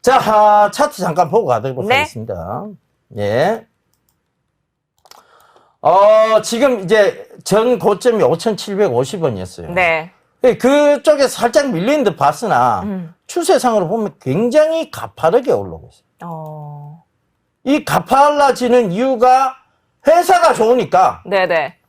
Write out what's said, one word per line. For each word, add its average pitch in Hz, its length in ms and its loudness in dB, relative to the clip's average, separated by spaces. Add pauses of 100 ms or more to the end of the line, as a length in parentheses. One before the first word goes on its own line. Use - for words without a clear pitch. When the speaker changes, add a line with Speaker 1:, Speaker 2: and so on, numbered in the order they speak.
Speaker 1:
자, 262 180 4
아, 208 520 4
차트 302 280 -4
잠깐 170 300 -2
보고 202 160 0
가도록 127 400 -4
Speaker 2:
네. 247 120 0
Speaker 1:
하겠습니다. 110 640 -8 (540)
예. 135 480 -2 (2250)
어, 214 600 4
지금 233 380 0
이제 196 480 0 (160)
전 226 340 0
고점이 202 440 0
오천칠백오십 170 1000 -2
원이었어요. 92 480 -8
Speaker 2:
네. 175 400 -2 (340)
Speaker 1:
예, 240 140 4
그쪽에 285 720 2
살짝 254 420 0
밀리는 233 340 -2
듯 196 120 -2
봤으나 139 680 0
Speaker 2:
음. 185 300 -10 (140)
Speaker 1:
추세상으로 247 600 0
보면 208 320 -6
굉장히 302 680 -2
가파르게 208 600 -2
올라오고 92 400 -6
있어요. - 120 -20 (200)
Speaker 2:
어. 151 800 -16 (580)
Speaker 1:
이 294 220 -2
가팔라지는 247 1040 2
이유가 254 640 2 (520)
회사가 339 480 4
좋으니까, 202 720 0
Speaker 2:
네네. 175 500 -2 (120)